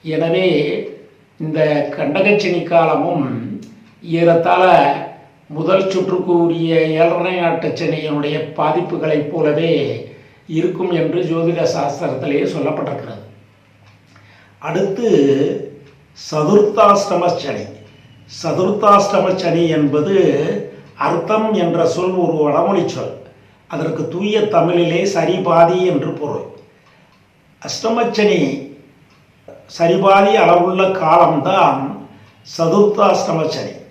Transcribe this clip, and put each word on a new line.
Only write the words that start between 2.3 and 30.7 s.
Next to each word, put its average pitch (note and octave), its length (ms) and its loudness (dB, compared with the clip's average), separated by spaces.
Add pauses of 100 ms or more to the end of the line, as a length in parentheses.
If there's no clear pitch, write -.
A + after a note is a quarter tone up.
காலமும் D#3 960 0 (420)
ஏறத்தாழ E3+ 880 4 (540)
முதல் F#3 440 0
சுற்றுக்கு F3+ 520 0
உரிய E3 440 0
ஏழரை E3+ 500 0
நாட்டு E3 320 -2
சனியினுடைய D#3 880 -4
பாதிப்புகளைப் D#3 760 -2
போலவே D#3 760 -2 (420)
இருக்கும் E3+ 420 -2
என்று E3 320 -2
ஜோதிட E3 440 -2 (100)
சாஸ்திரத்திலேயே C#3+ 680 -4
சொல்லப்பட்டிருக்கிறது. - 760 -6 (1400)
அடுத்து, G3 520 -2 (1200)
சதுர்த்தாஷ்டம G3+ 960 2
சனி. - 360 -4 (840)
சதுர்த்தாஷ்டம F#3+ 880 2
சனி E3+ 340 0
என்பது D3+ 1080 0 (200)
அர்த்தம் G#3 580 -2
என்ற E3+ 340 0
சொல் F3+ 280 -2
ஒரு E3 220 -2
வடமொழி D#3+ 520 0
சொல். - 340 -10 (440)
அதற்கு D3+ 420 -6
தூய G#3 400 -2
தமிழிலே F3 560 2
சரி F3 300 0
பாதி F3 520 2
என்று D#3+ 240 -2
பொருள். C#3 340 -8 (1160)
அஷ்டமச்சனி G3 1040 -2 (1000)
சரிபாதி G3 680 4
அளவுள்ள F3+ 560 4